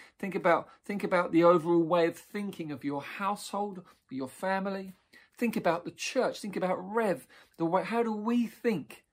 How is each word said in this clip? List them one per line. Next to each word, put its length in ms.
Think 160
about, 320
think 180
about 260
the 140
overall 380
way 240
of 100
thinking 560
of 120
your 180
household, 800
your 200
family. 680
Think 200
about 280
the 60
church, 500
think 160
about 200
Rev. 500
The 80
way, 180
how 180
do 120
we 320
think 680